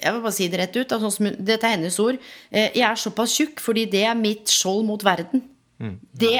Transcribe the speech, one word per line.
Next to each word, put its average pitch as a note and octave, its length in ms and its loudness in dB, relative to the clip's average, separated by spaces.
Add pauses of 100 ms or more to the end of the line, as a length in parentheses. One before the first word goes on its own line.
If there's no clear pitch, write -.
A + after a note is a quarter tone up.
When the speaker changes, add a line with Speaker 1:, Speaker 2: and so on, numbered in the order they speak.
Speaker 1:
jeg F3 80 2
vil A#3 100 -4
bare A3 140 -2
si F#3 160 0
det F3+ 80 -2
rett F3+ 160 -2
ut, B3+ 120 0
da, A#3 120 -2
sånn G#3 140 -2
som G#3 120 0
hun, G3+ 100 -2 (120)
dette A3+ 180 0
er A3+ 80 2
hennes F3+ 240 -2
ord, B3 200 2 (340)
eh, G#3+ 240 2
«Jeg B3 80 4
er A3 160 0
såpass A3+ 340 -2
tjukk - 240 -2
fordi A3+ 320 0
det G3 140 2
er A3+ 100 2
mitt G#3+ 320 0
skjold G3+ 400 0
mot G#3+ 160 -4
verden.» F#3 400 0 (380)
Speaker 2:
Mm. G#2 180 -8 (180)
Speaker 1:
Det A3+ 240 4